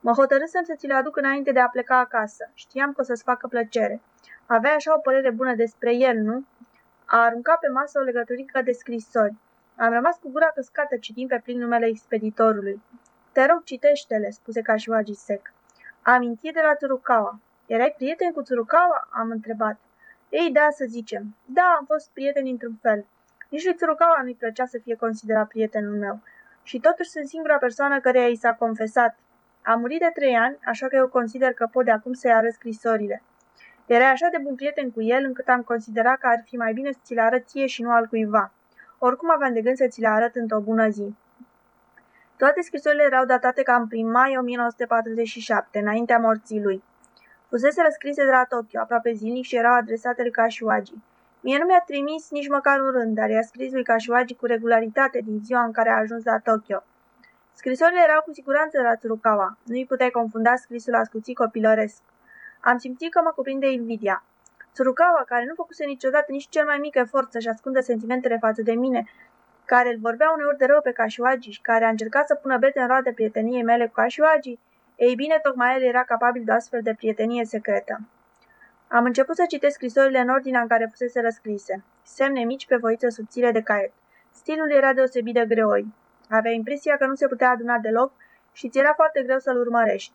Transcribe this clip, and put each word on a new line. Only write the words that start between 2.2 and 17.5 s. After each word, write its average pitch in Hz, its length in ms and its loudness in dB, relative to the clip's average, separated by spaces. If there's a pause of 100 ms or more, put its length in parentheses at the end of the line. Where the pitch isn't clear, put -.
Știam 277 380 -6
că 277 80 -8
o 262 40 0
să-ți 233 180 -6
facă 247 240 -2
plăcere.” 226 540 -4 (460)
Avea 240 280 2
așa 302 220 0
o 302 40 2
părere 269 300 2
bună 247 240 -2
despre 233 400 -2
el, 247 220 2
nu? 226 280 -4 (600)
A 233 200 4
aruncat 240 340 2
pe 320 100 -2
masă 277 300 -2
o 277 40 0
legăturică 247 600 -4
de 247 100 -2
scrisori. 226 640 -2 (420)
Am 233 160 0
rămas 269 300 0
cu 285 80 -14
gura 311 240 2
căscată 285 420 -6
citind 226 320 -10
pe 247 160 -4
plin 247 140 -8
numele 233 280 0
expeditorului. 214 960 -2 (500)
„Te 269 140 4
rog, 339 180 4
citește-le”, 247 680 -2
spuse 226 300 -8
Kashiwagi 220 540 -2
sec. - 380 -8 (500)
„Amintiri 247 500 0
de 320 120 -2
la 302 100 4
Tsurukawa.” 254 640 -2 (280)